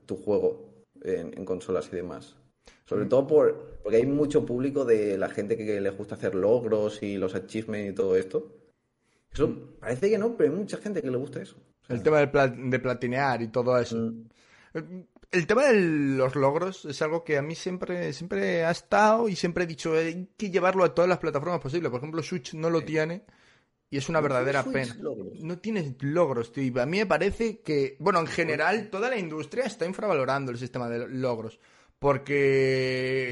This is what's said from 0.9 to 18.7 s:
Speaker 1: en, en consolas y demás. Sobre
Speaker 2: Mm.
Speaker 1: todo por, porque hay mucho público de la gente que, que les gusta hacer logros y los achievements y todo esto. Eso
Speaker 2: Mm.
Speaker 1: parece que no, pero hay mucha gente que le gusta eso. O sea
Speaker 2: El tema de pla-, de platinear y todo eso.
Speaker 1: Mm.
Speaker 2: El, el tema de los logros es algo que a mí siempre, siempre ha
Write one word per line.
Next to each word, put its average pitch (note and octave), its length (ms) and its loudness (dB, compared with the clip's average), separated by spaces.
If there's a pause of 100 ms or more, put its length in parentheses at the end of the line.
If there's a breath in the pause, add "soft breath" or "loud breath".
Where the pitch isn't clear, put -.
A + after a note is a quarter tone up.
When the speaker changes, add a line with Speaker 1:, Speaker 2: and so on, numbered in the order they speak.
Speaker 1:
en, E2+ 340 -6
en F#2+ 80 -8
consolas F#2 460 -4
y F#2+ 60 -8
demás. F2 380 -10 (500 soft breath)
Sobre G#2 200 -2
Speaker 2:
Mm. - 40 -4
Speaker 1:
todo C#3 180 4
por, C#3+ 560 4
porque G#2+ 140 2
hay B2 80 6
mucho C#3+ 400 2
público C3+ 400 -2
de G#2 320 4
la F#2+ 120 -2
gente G#2+ 260 -2
que, G#2+ 100 -4
que G#2 160 -2
les G2 140 -2
gusta G#2 200 -10
hacer G2 200 -2
logros G#2 680 2
y G2+ 140 -4
los F#2+ 180 -2
achievements G#2 560 -6
y F#2 40 -12
todo F#2+ 200 2
esto. - 420 -2 (760)
Eso C#3+ 160 0
Speaker 2:
Mm. - 320 -12
Speaker 1:
parece B2+ 300 -2
que A3 80 2
no, A#3 180 -2
pero C#3+ 160 4
hay E3+ 60 -2
mucha G3+ 200 -6
gente G3 240 -6
que C3 100 -6
le B2+ 60 -2
gusta - 240 -8
eso. - 160 -18 (260)
O - 20 -20
sea B2 100 -6
Speaker 2:
El A#2 80 -6
tema D#3 160 6
de C#3+ 80 6
pla-, C#3 200 4
de B2 320 -2
platinear B2 640 0
y A2+ 60 -2
todo B2 280 2
eso. A#2 200 0
Speaker 1:
Mm. A2+ 300 -4 (460 soft breath)
Speaker 2:
El, E3 320 -10 (260)
el F3 160 2
tema A#3+ 180 4
de B3+ 140 6
los C#3 560 2
logros D#3 500 0
es C#3+ 180 -8
algo E3 200 -2
que D3+ 140 0
a C#3 60 2
mí D#3 120 -8
siempre, F3+ 580 -6
siempre F3+ 520 -2
ha E3+ 60 2